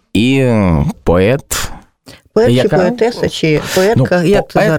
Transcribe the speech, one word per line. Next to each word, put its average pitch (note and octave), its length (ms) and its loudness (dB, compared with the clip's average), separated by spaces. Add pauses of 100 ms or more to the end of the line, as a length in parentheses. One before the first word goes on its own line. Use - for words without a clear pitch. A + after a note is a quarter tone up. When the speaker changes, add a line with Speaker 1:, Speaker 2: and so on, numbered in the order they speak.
(120)
Speaker 1:
і B2+ 380 2 (540)
поет. F#2+ 680 -2 (600)
Speaker 2:
Поет A3+ 160 2
чи B3 60 2
Speaker 1:
Яка? A3 220 0
Speaker 2:
поетеса, G3+ 520 -2
чи D3+ 320 -2 (140)
поетка? F#3+ 480 0
Speaker 1:
Ну, D#3+ 60 0
Speaker 2:
Як G3+ 240 0
це - 60 0
Speaker 1:
поет, D#3+ 100 2 (100)